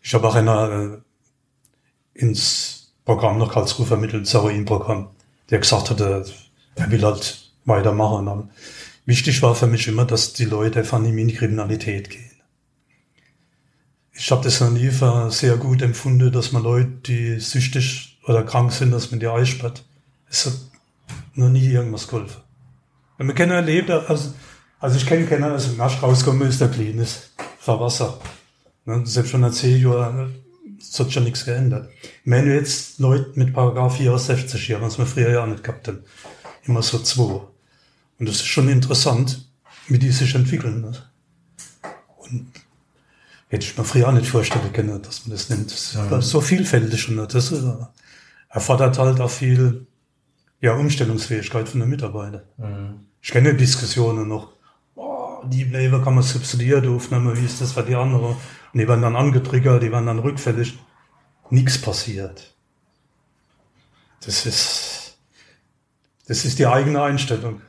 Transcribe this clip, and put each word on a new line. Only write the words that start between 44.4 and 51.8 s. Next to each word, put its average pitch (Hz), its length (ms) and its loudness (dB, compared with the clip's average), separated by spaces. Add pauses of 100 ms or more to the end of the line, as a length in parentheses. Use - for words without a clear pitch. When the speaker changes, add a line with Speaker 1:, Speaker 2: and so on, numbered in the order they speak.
Speaker 1:
können, 104 280 -4
dass - 240 -16
man 110 120 -10
das - 120 -10
nimmt. 104 220 -4
Das - 240 -10
ist 101 160 -4
Speaker 2:
Mhm. 127 100 0
Speaker 1:
so 156 200 2
vielfältig, 120 680 0
ne? 110 180 -4
Das, 123 240 0
äh, 127 220 -2 (760)
erfordert 131 480 2
halt 131 220 2
auch 123 100 -2
viel, 127 560 2 (760)
ja, 117 140 2
Umstellungsfähigkeit 113 920 -2
von 123 140 -4